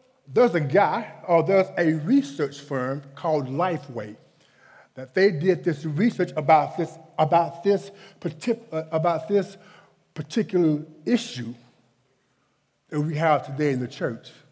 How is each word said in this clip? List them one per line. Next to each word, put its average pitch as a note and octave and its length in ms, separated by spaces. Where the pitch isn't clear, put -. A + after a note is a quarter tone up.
there's F3 280
a E3 40
guy, E3+ 540
or E3 160
there's F#3+ 240
a D#3+ 160
research D3 680
firm C3+ 440
called D3+ 340
Lifeway, C3 680
that C3 180
they G3 160
did F3 340
this D#3+ 220
research E3+ 500
about D3 400
this, E3+ 220
about D#3+ 440
this G3 280
partic-, - 420
uh, D#3+ 180
about D#3+ 360
this G3+ 300
particular D#3+ 680
issue B2 480
that D3+ 100
we D3+ 160
have D#3 300
today C#3+ 260
in B2+ 80
the B2 80
church. - 440